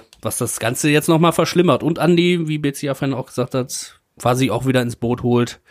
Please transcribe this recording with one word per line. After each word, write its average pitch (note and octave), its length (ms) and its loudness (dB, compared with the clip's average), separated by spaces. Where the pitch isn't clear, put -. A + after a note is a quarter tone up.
was A2+ 160 -6
das - 220 -4
Ganze B2+ 300 -2
jetzt D3 180 2
nochmal E3 240 4
verschlimmert. E3+ 520 2
Und D#3 160 -2
Andi, E3+ 480 2
wie D#3 100 -2
Bezi C#3+ 300 -4
ja C#3 60 -2
vorhin C3+ 220 -4
auch B2+ 120 -8
gesagt - 280 -6
hat, - 440 -8
quasi B2 300 0
auch A#2+ 160 -4
wieder B2+ 160 2
ins A#2+ 160 -4
Boot A#2+ 260 -2
holt. A#2+ 480 0